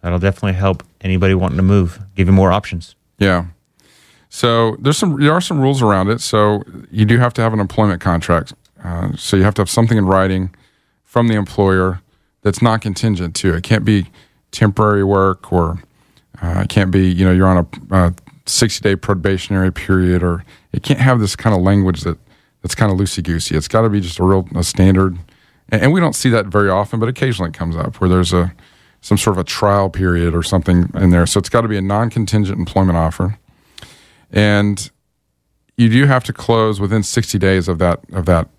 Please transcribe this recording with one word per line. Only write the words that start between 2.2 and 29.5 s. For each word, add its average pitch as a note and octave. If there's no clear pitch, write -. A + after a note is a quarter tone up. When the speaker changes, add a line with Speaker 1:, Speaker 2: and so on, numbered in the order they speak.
Speaker 1:
you F#2+
more F#2+
options. F#2
Speaker 2:
Yeah. F#2
So A#2
there's C#3
some, E3
there D3
are F3
some E3+
rules C3+
around G2+
it. A#2
So G#2
you G#2+
do A#2+
have B2
to A#2
have A2+
an A2
employment G2
contract. E2+
Uh, F2+
so -
you F#2+
have G2+
to G#2
have F#2
something A2+
in G#2
writing F#2+
from A#2
the A2+
employer F#2+
that's G2+
not A2+
contingent F#2
to. F2+
It E2+
can't A2
be G2+
temporary G#2
work, F#2+
or, F2
uh, E2+
it -
can't F#2+
be, F#2
you F2+
know, F#2
you're F#2
on F2+
a, F#2+
a F2+
sixty-day -
probationary F#2
period, F2+
or F2
it -
can't C3+
have B2+
this G2+
kind A2
of F2+
language F#2+
that, E2
that's -
kind G#2
of F#2
loosey-goosey. E2+
It's D2+
gotta A2+
be G2+
just F2
a F#2
real, F#2+
a F2
standard. F#2+
And, A2
and C3+
we F#3
don't D#3
see -
that A2
very G2+
often, G2+
but A2+
occasionally B2
it D2+
comes E2
up -
where F#2
there's F2+
a, F2+
some G#2+
sort G2+
of F#2
a F2
trial G2+